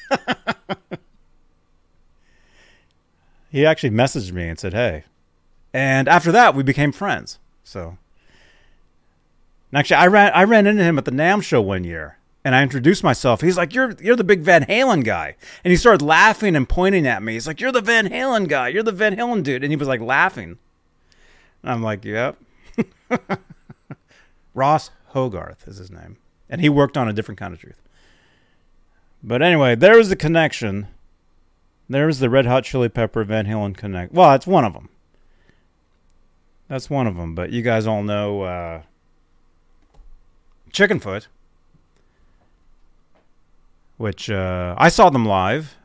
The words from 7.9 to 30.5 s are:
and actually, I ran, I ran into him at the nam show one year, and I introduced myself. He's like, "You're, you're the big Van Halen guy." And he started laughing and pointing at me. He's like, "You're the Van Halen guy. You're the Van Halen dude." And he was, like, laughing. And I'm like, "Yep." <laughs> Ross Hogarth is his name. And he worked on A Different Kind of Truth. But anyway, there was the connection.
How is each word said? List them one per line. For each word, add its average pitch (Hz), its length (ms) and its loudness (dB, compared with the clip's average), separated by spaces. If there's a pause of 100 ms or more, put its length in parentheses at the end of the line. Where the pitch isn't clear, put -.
and 135 80 0
actually, 147 180 2
I 170 100 8
ran, 202 260 6
I 175 100 6
ran 214 220 6
into 208 180 2
him 170 140 2
at 135 80 -2
the 131 60 -4
nam 170 300 0
show 139 200 0
one 98 220 -4
year, 80 340 -12 (260)
and 131 120 0
I 135 80 4
introduced 139 400 0
myself. 127 380 0
He's 175 160 0
like, 175 180 -4
"You're, 254 260 -2
you're 220 140 2
the 233 80 0
big 185 180 2
Van 165 240 4
Halen 214 380 0
guy." 85 320 -6 (280)
And 180 80 2
he 175 60 6
started 208 260 4
laughing 165 520 2
and 131 120 -2
pointing 180 380 0
at 113 160 -2
me. 110 120 -8
He's 113 140 -8
like, 156 120 -10
"You're 262 120 -4
the 254 100 0
Van 220 280 0
Halen 240 380 -2
guy. 131 220 -2
You're 190 140 -4
the 220 80 -2
Van 196 240 -2
Halen 233 280 -4
dude." 131 200 -4
And 143 80 -4
he 151 60 -2
was, 139 100 -6
like, 131 140 -4
laughing. 123 560 -2 (1040)
And 127 100 -8
I'm 117 120 -6
like, 107 220 -6
"Yep." 113 320 -6 (720)
<laughs> - 300 -6 (1160)
Ross 147 340 0 (200)
Hogarth 98 580 -8
is 95 100 -20
his 92 140 -20
name. 82 260 -20 (340)
And 175 100 -6
he 151 80 4
worked 143 280 2
on 123 100 0
A 107 60 -4
Different 104 260 -8
Kind 95 140 -12
of 82 60 -20
Truth. - 200 -20 (1400)
But 123 220 -2
anyway, 165 320 4
there 190 220 8
was 220 120 6
the 190 60 -2
connection. 135 720 -2 (1000)